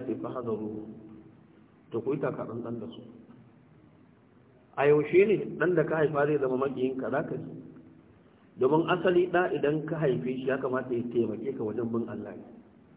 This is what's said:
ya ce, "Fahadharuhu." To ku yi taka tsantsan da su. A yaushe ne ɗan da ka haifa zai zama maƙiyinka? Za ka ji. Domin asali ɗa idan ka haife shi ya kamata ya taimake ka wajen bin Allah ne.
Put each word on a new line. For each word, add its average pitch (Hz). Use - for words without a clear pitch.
ya -
ce, 113
"Fahadharuhu." 107
To 113
ku 135
yi 151
taka -
tsantsan 117
da -
su. -
A 139
yaushe 151
ne 208
ɗan 175
da 156
ka 156
haifa 147
zai 151
zama 131
maƙiyinka? 131
Za 135
ka 123
ji. -
Domin 151
asali 180
ɗa 175
idan 151
ka 165
haife 127
shi 131
ya 135
kamata 131
ya 120
taimake 107
ka 113
wajen 113
bin 113
Allah 104
ne. 82